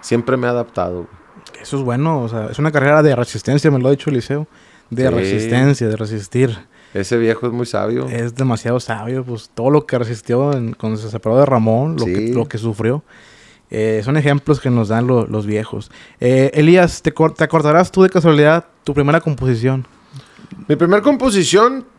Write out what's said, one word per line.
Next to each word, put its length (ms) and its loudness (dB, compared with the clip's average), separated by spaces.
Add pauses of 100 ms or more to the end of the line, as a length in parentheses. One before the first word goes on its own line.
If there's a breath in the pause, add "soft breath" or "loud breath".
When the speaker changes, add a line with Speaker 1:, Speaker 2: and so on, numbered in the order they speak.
Speaker 1:
siempre 380 -2
me 80 -2
he 40 0
adaptado. 580 -4 (520)
Speaker 2:
Eso 160 -10
es 80 -4
bueno, 380 -2
o 80 -6
sea, 160 -6
es 120 -10
una 140 0
carrera 300 4
de 120 4
resistencia, 560 0
me 100 0
lo 80 0
ha 20 4
dicho 180 0
Eliseo. 380 -4 (420 soft breath)
De 200 -4
Speaker 1:
Sí. 60 0
Speaker 2:
resistencia, 760 0
de 80 -2
resistir. 600 -2 (380 soft breath)
Speaker 1:
Ese 240 -2
viejo 280 0
es 60 -4
muy 140 -4
sabio. 420 -4
Speaker 2:
Es 260 -6
demasiado 460 -2
sabio, 420 -8
pues, 300 -12
todo 160 -2
lo 160 4
que 140 -4
resistió 560 -2
en, 180 -4
cuando 260 -6
se 120 -10
separó 280 -2
de 60 6
Ramón, 540 2
lo 80 -2
que, 100 -2
Speaker 1:
Sí. 160 -2
Speaker 2:
lo 160 -2
que 80 -12
sufrió. 480 -4 (680 soft breath)
Eh, 360 -2
son 100 0
ejemplos 420 0
que 120 -2
nos 180 0
dan 180 0
lo-, 200 2
los 180 -4
viejos. 460 -6 (280 loud breath)
Eh, 360 2
Elías, 480 4
¿te 100 -2
cor-, 220 0
te 100 0
acordarás 480 2
tú 100 4
de 60 6
casualidad 560 4 (200)
tu 100 -4
primera 260 2
composición? 680 -2 (800 loud breath)
Speaker 1:
Mi 80 2
primera 280 2
composición 840 2 (140)